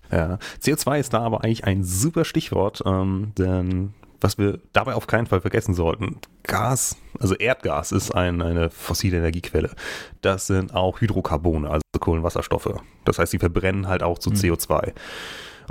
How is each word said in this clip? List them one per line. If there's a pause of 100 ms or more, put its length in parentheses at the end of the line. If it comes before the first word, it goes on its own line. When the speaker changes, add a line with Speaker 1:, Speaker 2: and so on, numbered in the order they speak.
Speaker 1:
Ja, (200)
C
O
zwei
ist
da
aber
eigentlich
ein
super
Stichwort,
ähm,
denn (280)
was
wir (120)
dabei
auf
keinen
Fall
vergessen
sollten, (260)
Gas, (240)
also
Erdgas
ist
ein,
eine
fossile
Energiequelle. (500)
Das
sind
auch
Hydrokarbone,
also (180)
Kohlenwasserstoffe. (280)
Das
heißt,
sie
verbrennen
halt
auch
zu
Speaker 2:
Hm.
Speaker 1:
C
O
zwei. (760)